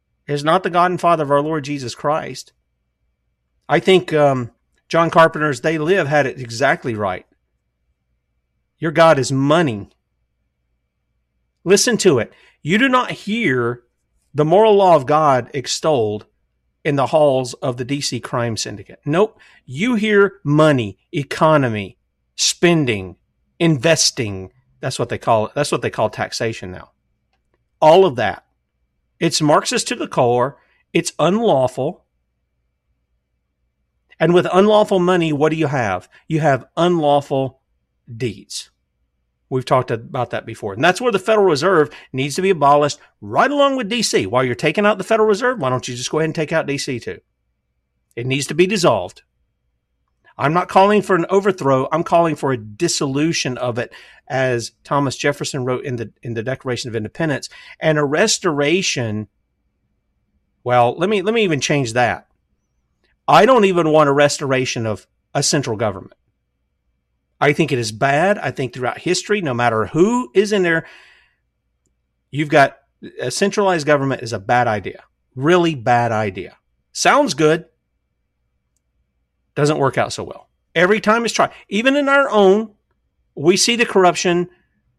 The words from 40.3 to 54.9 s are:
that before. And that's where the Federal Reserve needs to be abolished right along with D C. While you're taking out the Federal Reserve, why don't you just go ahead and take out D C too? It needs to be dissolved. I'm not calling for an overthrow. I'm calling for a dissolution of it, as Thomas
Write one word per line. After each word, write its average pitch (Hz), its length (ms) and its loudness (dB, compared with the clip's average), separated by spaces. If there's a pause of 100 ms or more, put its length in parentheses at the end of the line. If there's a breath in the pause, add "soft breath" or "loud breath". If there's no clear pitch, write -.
that 107 140 -8
before. 113 280 -10
And 104 100 -6
that's 180 180 2
where 240 120 -2
the 190 80 -2
Federal 214 260 2
Reserve 160 420 2 (240 loud breath)
needs 139 220 -6
to 185 80 -4
be 190 80 2
abolished 147 480 2 (220 soft breath)
right 131 300 0
along 277 260 0
with 247 120 -6
D 233 140 -4
C. 175 240 -2
While 123 180 0
you're 123 120 -2
taking 165 280 -2
out 208 140 2
the 180 60 -10
Federal 220 240 2
Reserve, 233 320 0
why 131 100 -2
don't 127 160 -4
you 127 80 -8
just 123 160 -10
go 160 80 -2
ahead 160 80 0
and 156 80 -6
take 156 180 -4
out 156 140 -2
D 143 120 -4
C 127 200 -6
too? 95 220 -12 (960)
It 120 100 -8
needs 135 220 -4
to 156 60 -8
be 170 120 4
dissolved. 156 560 -2 (1160 soft breath)
I'm 135 140 0
not 180 160 -2
calling 202 320 4
for 196 140 -2
an 170 160 0
overthrow. 185 640 0
I'm 160 100 -2
calling 170 340 2
for 139 160 -4
a 127 60 -4
dissolution 135 1000 -4
of 123 220 -6
it, 117 140 -8 (360 loud breath)
as 127 440 -2 (120)
Thomas 143 320 -2